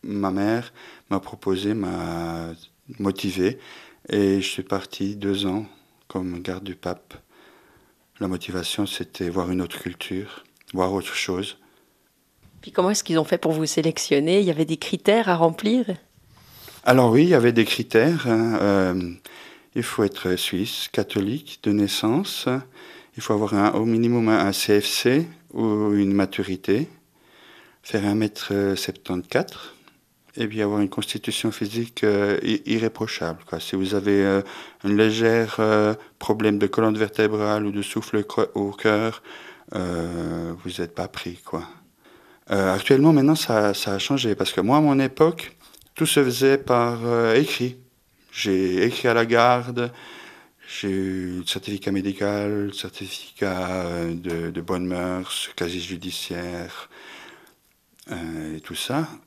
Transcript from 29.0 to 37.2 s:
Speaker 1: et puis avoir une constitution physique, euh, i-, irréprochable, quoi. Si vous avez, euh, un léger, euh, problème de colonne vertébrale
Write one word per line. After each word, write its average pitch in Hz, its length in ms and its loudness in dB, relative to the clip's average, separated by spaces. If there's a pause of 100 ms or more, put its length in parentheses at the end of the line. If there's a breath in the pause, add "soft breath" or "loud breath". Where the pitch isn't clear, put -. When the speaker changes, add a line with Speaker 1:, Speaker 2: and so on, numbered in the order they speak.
Speaker 1:
et 117 100 -2
puis 107 160 -2
avoir 104 180 2
une 101 80 2
constitution - 640 -4
physique, 117 520 -4
euh, 101 380 2
i-, 107 220 -2
irréprochable, 110 840 -4
quoi. 82 140 -8
Si - 160 -6
vous 95 180 -2
avez, 101 300 2
euh, 98 160 4 (440 loud breath)
un 101 100 0
léger, 113 520 4 (120)
euh, 107 360 4 (240 loud breath)
problème 107 400 2
de 104 80 2
colonne 110 300 2
vertébrale 107 680 0